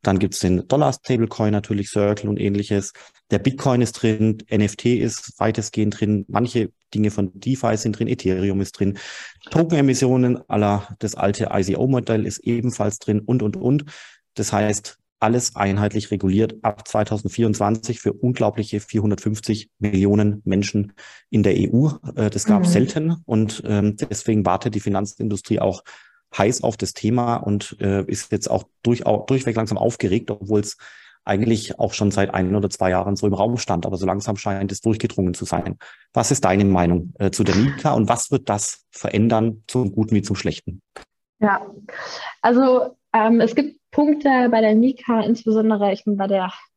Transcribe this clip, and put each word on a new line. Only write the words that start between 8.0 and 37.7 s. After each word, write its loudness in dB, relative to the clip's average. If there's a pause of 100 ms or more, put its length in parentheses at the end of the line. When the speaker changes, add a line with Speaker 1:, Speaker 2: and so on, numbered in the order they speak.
Speaker 1:
Ethereum -2
ist -6
drin, -2 (520)
Token-Emissionen 2
à -4
la 2 (140)
das -6
alte -2
I 0
C 0
O-Modell 0
ist -6
ebenfalls -2
drin 0
und, 0
und, -4
und. 0 (480)
Das -4
heißt, -2 (200)
alles 0
einheitlich 0
reguliert 0
ab -4
zweitausendvierundzwanzig -2
für -2
unglaubliche -2
vierhundertfünfzig -4
Millionen 2
Menschen 0 (380)
in 2
der 4
E 2
U. 4 (240)
Äh, 0
das -6
gab's 4
Speaker 2:
Mhm. 4
Speaker 1:
selten 2
und, 0
ähm, 2
deswegen -2
wartet 0
die -2
Finanzindustrie -4
auch -2 (540)
heiß 2
auf -2
das -6
Thema 0
und, -4
äh, 0
ist -8
jetzt -4
auch 0 (180)
durchau-, 0
durchweg 0
langsam -2
aufgeregt, -2
obwohl's -2 (480)
eigentlich -2
auch -2
schon 0
seit 0
ein 0
oder 0
zwei 0
Jahren 0
so -2
im 2
Raum 0
stand. -2
Aber -4
so -4
langsam -2
scheint -4
es -8
durchgedrungen 0
zu -8
sein. -4 (340)
Was 0
ist 2
deine 4
Meinung, 2
äh, 0
zu -2
der 2
Mika 2